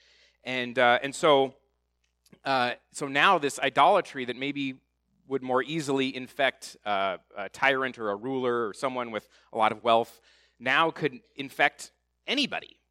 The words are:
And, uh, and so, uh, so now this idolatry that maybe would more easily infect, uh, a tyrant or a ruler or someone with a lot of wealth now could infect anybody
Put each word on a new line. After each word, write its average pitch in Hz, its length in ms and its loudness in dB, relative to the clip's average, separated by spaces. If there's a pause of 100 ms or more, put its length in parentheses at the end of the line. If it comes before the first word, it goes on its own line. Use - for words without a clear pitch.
(440)
And, 123 360 -4
uh, 120 240 6
and 139 100 -6
so, 135 420 4 (920)
uh, 123 260 0 (220)
so 147 140 -10
now 156 300 4
this 143 220 -2
idolatry 143 680 2
that 120 120 -8
maybe 139 380 -6 (520)
would 131 160 -4
more 127 180 0
easily 135 540 -2
infect, 131 720 -4
uh, 98 320 -2 (200)
a 98 120 -8
tyrant 131 500 0
or 110 100 -4
a 101 60 -2
ruler 120 520 -4
or 95 60 -8
someone 127 380 -6
with 107 160 -8 (260)
a - 40 -6
lot 110 140 4
of 107 120 -12
wealth 117 380 2 (380)
now 143 300 2
could 135 300 -6 (160)
infect - 560 -2 (340)
anybody - 540 -6 (120)